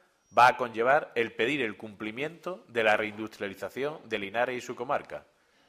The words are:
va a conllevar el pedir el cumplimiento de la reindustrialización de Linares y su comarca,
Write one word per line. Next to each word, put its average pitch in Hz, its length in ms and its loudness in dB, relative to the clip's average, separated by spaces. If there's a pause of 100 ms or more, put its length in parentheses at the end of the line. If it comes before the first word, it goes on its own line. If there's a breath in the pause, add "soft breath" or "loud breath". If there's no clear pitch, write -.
(360 soft breath)
va 120 120 10
a 120 80 6
conllevar 123 600 2
el 113 180 0
pedir 131 300 0
el 104 120 -4
cumplimiento 131 960 -10
de 113 160 2
la 107 100 6
reindustrialización 107 1120 -6
de 110 140 -4
Linares 117 380 -2
y 117 80 -10
su 127 80 -8
comarca, 123 520 -6 (440 soft breath)